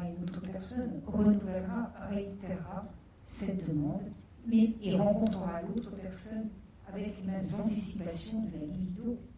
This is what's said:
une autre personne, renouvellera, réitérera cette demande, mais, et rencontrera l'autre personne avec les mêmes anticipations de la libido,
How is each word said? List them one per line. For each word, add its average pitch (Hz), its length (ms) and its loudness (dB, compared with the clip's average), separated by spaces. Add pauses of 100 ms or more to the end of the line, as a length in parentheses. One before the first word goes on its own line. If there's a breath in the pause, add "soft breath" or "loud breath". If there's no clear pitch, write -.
une 175 160 -4
autre 180 180 -4
personne, 240 640 -4
renouvellera, 202 840 4 (180)
réitérera 190 800 -4 (380)
cette 180 420 -4
demande, 151 360 0 (440)
mais, 226 340 8
et 190 140 2
rencontrera 185 680 4
l'autre 208 280 -4
personne 214 580 -6 (380)
avec 196 320 -4
les 185 120 -2
mêmes 190 140 -2 (140)
anticipations 196 840 -2
de 156 160 -4
la 151 60 -6
libido, 185 520 -2 (200)